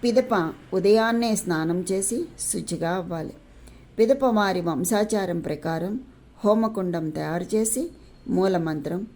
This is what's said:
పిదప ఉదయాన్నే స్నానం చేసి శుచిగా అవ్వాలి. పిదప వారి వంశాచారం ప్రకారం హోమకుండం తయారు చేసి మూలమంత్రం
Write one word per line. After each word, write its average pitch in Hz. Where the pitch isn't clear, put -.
పిదప 226
ఉదయాన్నే 220
స్నానం 170
చేసి 196
శుచిగా 165
అవ్వాలి. 175
పిదప 269
వారి 202
వంశాచారం 180
ప్రకారం 165
హోమకుండం 196
తయారు 156
చేసి 240
మూలమంత్రం 180